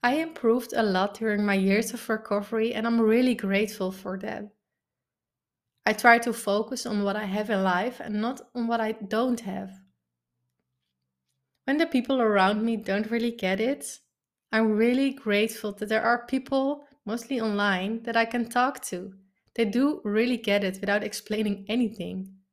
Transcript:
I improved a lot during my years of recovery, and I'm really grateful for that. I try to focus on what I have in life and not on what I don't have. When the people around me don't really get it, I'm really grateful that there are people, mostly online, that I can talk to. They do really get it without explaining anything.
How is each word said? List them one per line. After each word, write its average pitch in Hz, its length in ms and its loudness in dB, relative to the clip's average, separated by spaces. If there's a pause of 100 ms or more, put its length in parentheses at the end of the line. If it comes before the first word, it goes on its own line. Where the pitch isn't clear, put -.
I 247 140 2
improved 254 580 0
a 226 80 2
lot 202 360 0
during 208 280 0
my 202 80 2
years 196 400 2
of 233 160 -12
recovery, 220 640 -2
and 220 120 -2
I'm 233 140 4
really 233 340 6
grateful 196 560 0
for 190 280 -10
that. 208 340 -10 (1300)
I 214 80 2
try 233 240 6
to 233 140 0
focus 214 540 -2
on 208 160 -2
what 196 140 0
I 214 80 -6
have 208 260 -2
in 190 140 2
life 190 360 0
and 214 200 -4
not 240 220 -4 (120)
on 240 140 -2
what 233 120 0
I 220 120 -2
don't 226 480 -2
have. 190 300 -8 (1900)
When 277 140 0
the 320 80 4
people 262 340 0
around 208 420 4
me 226 140 0
don't 208 340 -2
really 233 220 0
get 190 280 -2
it, 277 380 -4 (540)
I'm 220 240 4
really 247 340 4
grateful 220 640 -2
that 202 160 -8
there 220 140 0
are 240 240 0
people, 269 580 -2 (220)
mostly 233 340 -4
online, 208 640 0
that 226 120 -6
I 226 120 2
can 233 220 -4
talk 254 420 0
to. 185 240 -10 (400)
They 233 100 2
do 254 400 0
really 226 320 2
get 202 280 0
it 190 160 -4
without 202 220 0
explaining 208 640 -4
anything. 190 680 -4 (160)